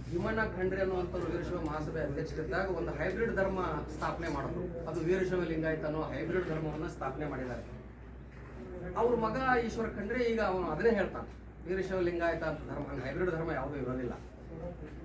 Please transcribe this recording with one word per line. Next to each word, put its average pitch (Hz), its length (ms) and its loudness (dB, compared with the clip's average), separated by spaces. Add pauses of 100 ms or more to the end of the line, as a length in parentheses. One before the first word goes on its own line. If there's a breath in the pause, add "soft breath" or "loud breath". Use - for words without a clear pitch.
(100)
ಭೀಮಣ್ಣ 220 320 2
ಖಂಡ್ರೆ 185 380 0
ಅನ್ನುವಂಥವ್ರು 180 520 0
ವೀರಶೈವ 170 300 -2
ಮಹಾಸಭೆ 156 380 -2
ಅಧ್ಯಕ್ಷರಿದ್ದಾಗ 165 760 0
ಒಂದು 147 140 -2
ಹೈಬ್ರಿಡ್ 185 460 0
ಧರ್ಮ 190 280 2 (320)
ಸ್ಥಾಪನೆ 165 320 -2
ಮಾಡಿದ್ರು. 170 600 -2
ಅದು 160 120 -2
ವೀರಶೈವ 180 440 4
ಲಿಂಗಾಯತ 160 400 0
ಅನ್ನೋ 156 180 0
ಹೈಬ್ರಿಡ್ 170 460 0
ಧರ್ಮವನ್ನ 156 380 -2
ಸ್ಥಾಪನೆ 143 400 -4
ಮಾಡಿದ್ದಾರೆ. 127 500 -6 (1200)
ಅವ್ರ 233 200 6
ಮಗ 233 480 4
ಈಶ್ವರ 220 220 0
ಖಂಡ್ರೆ 233 380 0
ಈಗ 226 160 4
ಅವನು 185 300 2
ಅದನ್ನೇ 190 200 6
ಹೇಳ್ತಾನೆ, 185 380 2 (400)
ವೀರಶೈವ 185 320 0
ಲಿಂಗಾಯತ 170 420 2
ಅಂತ 156 180 0
ಧರ್ಮ, 139 280 -4
ಹಂಗೆ 131 200 -4
ಹೈಬ್ರಿಡ್ 175 220 2
ಧರ್ಮ 160 220 0
ಯಾವುದೂ 139 240 -2
ಇರೋದಿಲ್ಲ. 123 360 -2 (920)